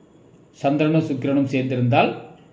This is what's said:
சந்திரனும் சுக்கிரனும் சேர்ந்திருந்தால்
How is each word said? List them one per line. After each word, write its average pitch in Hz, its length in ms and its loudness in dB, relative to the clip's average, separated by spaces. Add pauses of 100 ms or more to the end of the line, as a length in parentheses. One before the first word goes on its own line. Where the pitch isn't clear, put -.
(640)
சந்திரனும் 151 460 2
சுக்கிரனும் 139 440 -2
சேர்ந்திருந்தால் 127 580 2 (420)